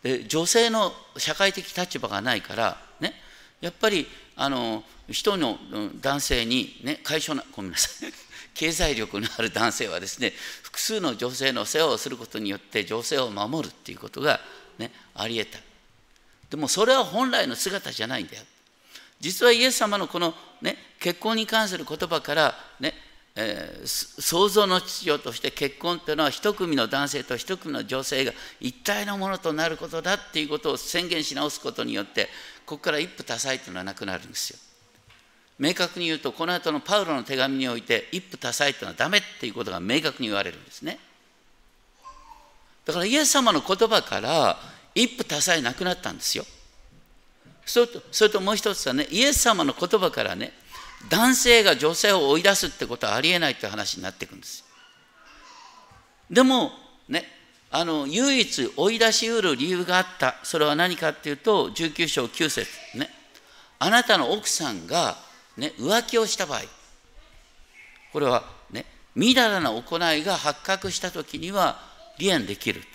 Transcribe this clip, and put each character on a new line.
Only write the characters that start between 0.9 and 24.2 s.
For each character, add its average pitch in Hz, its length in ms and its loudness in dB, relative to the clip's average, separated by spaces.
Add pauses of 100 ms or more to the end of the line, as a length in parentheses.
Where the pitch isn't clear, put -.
社 156 160 -2
会 196 200 2
的 - 220 -10
立 180 240 -4
場 113 100 -4
が 101 120 -2
な 120 140 2
い 92 60 -2
か - 140 -10
ら、 107 220 0 (220)
ね、 156 140 -4 (480)
や 170 80 -6
っ - 40 -10
ぱ 220 160 0
り、 165 180 0 (280)
あ 135 140 -2
の、 113 340 -4 (240)
一 107 120 -6 (120)
人 196 60 -2
の、 127 220 0 (120)
う 107 80 -6
ん、 104 220 -8
男 139 200 -2
性 123 240 0
に 123 380 -2
ね、 147 200 -6
解 151 180 -2
消 156 140 -4
な、 127 80 -6 (100)
ご 107 80 -10
め 95 80 -8
ん - 20 -10
な 80 60 -6
さ - 280 -2
い。 349 80 -12
<laughs> - 400 -20
経 156 180 -2
済 160 240 0
力 104 240 -4
の 113 80 -4 (100)
あ 113 40 -2
る 113 80 0
男 107 220 0
性 110 160 -4
は 87 120 -6
で 95 80 -8
す - 120 -10
ね、 113 140 -2 (280)
複 - 180 -12
数 - 200 -2
の 143 160 -2
女 120 160 -4
性 131 200 0
の 113 140 -2
世 156 140 0
話 160 80 4
を 120 100 2
す 135 120 -6
る 123 80 -8
こ 117 80 -14
と - 120 -12
に 107 120 -4
よ 101 80 -4
っ - 20 -14
て、 - 260 -2
女 107 160 -4
性 143 160 -2
を 123 140 0
守 107 380 -4
る - 20 -16
っ - 40 -20
て - 160 -16
い - 40 -12
う - 20 -20
こ 107 120 -14
と - 120 -10
が 139 200 2 (360)
ね、 117 140 -10 (240)
あ 104 120 -6
り 117 120 -2
得 - 140 -6
た。 - 60 -16 (920)
で 143 80 -6
も、 151 100 -2
そ 202 180 2
れ 254 80 6
は 262 120 6
本 233 260 0
来 208 160 2
の 117 80 -4
姿 - 360 -4
じ 110 120 -4
ゃ 113 40 -4
な 123 120 -4
い 85 60 -6
ん - 20 -18
だ 107 100 -16
よ。 107 60 -18 (760)
実 190 240 0
は、 240 60 10
イ 233 120 6
エ 254 80 4
ス 247 60 -2
様 208 200 0
の 175 100 -2
こ 175 120 -6
の 165 160 0 (260)
ね、 - 160 -4 (220)
結 175 200 -2
婚 220 180 0
に 220 100 -2
関 220 220 2
す 185 80 -4
る 156 80 -8
言 156 120 -8
葉 165 240 -2
か 147 140 -4
ら 151 220 4 (220)
ね、 143 140 -4 (420)
え 104 480 -6
ー、 - 40 -8
す-、 - 340 -6